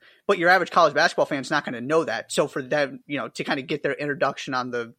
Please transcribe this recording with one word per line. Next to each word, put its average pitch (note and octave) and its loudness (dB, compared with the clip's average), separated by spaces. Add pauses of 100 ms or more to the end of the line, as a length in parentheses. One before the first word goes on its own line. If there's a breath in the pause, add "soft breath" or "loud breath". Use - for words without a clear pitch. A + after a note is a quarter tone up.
(280 soft breath)
But G3 2
your F3 4
average F3+ 4
college D#3+ 6
basketball D#3 2
fan's C3+ -6
not D3 0
gonna B2 -8
know D3+ 0
that. A2+ -6
So D3+ 0
for D3 -6
them, C#3 -2
you C#3+ -6
know, A#2 -6
to - -8
kinda C#3+ -2
get D#3 -6
their C#3+ 0
introduction C#3 -4
on B2+ -4
the A#2 -6